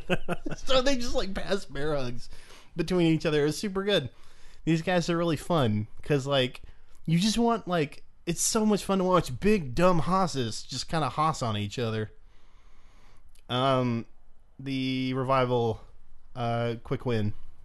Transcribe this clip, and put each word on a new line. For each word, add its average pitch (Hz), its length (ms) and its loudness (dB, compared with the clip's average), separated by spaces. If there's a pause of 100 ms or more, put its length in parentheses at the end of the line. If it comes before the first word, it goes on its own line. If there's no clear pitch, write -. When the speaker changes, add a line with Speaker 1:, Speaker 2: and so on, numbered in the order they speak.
(180)
Speaker 1:
<laughs> - 400 0
Speaker 2:
So 262 240 4
they 262 160 4
just, 240 180 2
like, 196 180 0
passed 196 380 -2
bear 147 240 0
hugs 123 320 -2 (480)
between 170 320 2
each 160 180 4
other. 151 180 2
It - 20 4
was 151 120 0
super 196 260 -4
good. 190 260 0 (560)
These 160 160 2
guys 175 280 0
are 170 80 2
really 170 200 2
fun, 110 500 2 (140)
'cause, 139 260 0
like, 135 340 0 (440)
you 165 140 4
just 208 180 2
want, 233 320 2
like, 165 340 0 (220)
it's 170 160 -2
so 214 240 2
much 208 180 4
fun 196 140 0
to 185 80 2
watch 165 340 2
big, 180 360 2
dumb 180 240 6
hosses 147 640 0
just - 260 -8
kinda 156 200 0
hoss 156 340 0
on 110 120 0
each 104 240 -4
other. 110 320 -2 (1400)
Um, 127 560 2 (540)
the 131 540 -2
Revival, 123 680 2 (540)
uh, 117 480 -2
quick - 220 -6
win. 110 280 0 (320)